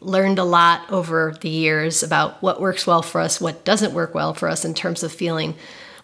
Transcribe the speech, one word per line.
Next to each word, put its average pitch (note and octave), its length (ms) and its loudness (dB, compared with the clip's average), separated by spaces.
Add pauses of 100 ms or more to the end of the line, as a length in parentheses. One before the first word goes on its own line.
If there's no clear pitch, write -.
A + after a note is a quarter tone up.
learned F#3+ 380 2
a F#3 60 0
lot E3+ 440 6
over D#3+ 520 -2
the E3 80 -4
years D#3 520 0
about D#3 400 0
what F#3 200 0
works F#3 260 -2
well E3+ 140 4
for - 180 -4
us, E3 220 -2
what D#3 240 -6
doesn't G3+ 260 2
work D#3+ 240 -4
well D#3 180 -2
for E3+ 140 -4
us D#3+ 160 -4
in E3 100 -4
terms E3+ 300 -4
of D#3+ 80 -6
feeling D#3+ 440 -4 (480)